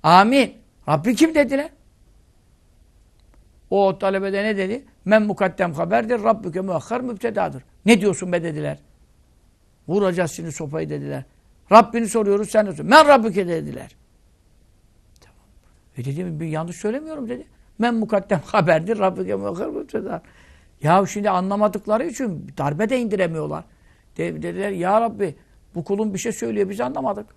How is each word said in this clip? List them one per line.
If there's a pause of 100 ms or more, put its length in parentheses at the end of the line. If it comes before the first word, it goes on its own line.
Amin. (340)
"Rabbi
kim?"
dediler. (2000)
O
talebe
de
ne
dedi? (200)
"Men
mukaddem
haberdir,
Rabbüke
müahhar
mübtedadır." (240)
"Ne
diyorsun
be?"
dediler. (1080)
"Vuracağız
şimdi
sopayı."
dediler. (480)
"Rabbini
soruyoruz,
sen
de
sor."
"Men
Rabbüke?"
dediler. (1200)
Tamam. (520)
"E,"
dedi,
"bir
yanlış
söylemiyorum."
dedi. (320)
"Men
mukaddem
haberdir,
Rabbüke
müahhar
mübteda." (600)
Ya
şimdi
anlamadıkları
için (120)
darbe
de
indiremiyorlar. (520)
De-,
dediler,
"Ya
Rabbi, (400)
bu
kulun
bir
şey
söylüyor,
biz
anlamadık." (100)